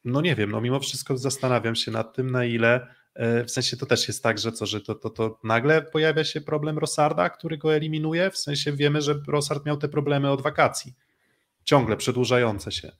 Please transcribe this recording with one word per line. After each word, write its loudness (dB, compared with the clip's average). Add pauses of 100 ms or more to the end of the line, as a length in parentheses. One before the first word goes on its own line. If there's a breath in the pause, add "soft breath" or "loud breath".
no 2
nie 2
wiem, 0
no -2
mimo 0
wszystko -4
zastanawiam 0
się -4
nad -4
tym, -2
na 2
ile, 4 (280 loud breath)
e, 0
w -10
sensie -2
to -6
też 2
jest -8
tak, 2
że -2
co, -8
że -4
to, -6
to, -10
to -4
nagle 2
pojawia 0
się -6
problem -4
Rosarda, 0
który -8
go 2
eliminuje, 0
w -10
sensie -4
wiemy, 2
że 0
Rosard -2
miał -2
te -4
problemy 0
od 0
wakacji, 0 (680)
ciągle 4
przedłużające 0
się. -10